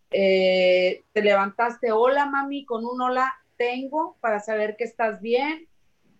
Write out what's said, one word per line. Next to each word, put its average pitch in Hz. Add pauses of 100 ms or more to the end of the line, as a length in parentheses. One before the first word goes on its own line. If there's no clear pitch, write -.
(120)
eh, 185 (100)
te 214
levantaste, 208
hola, 262
mami, 277
con 226
un 247
hola 254 (240)
tengo 262
para 214
saber 214
que 240
estás 220
bien, 277 (520)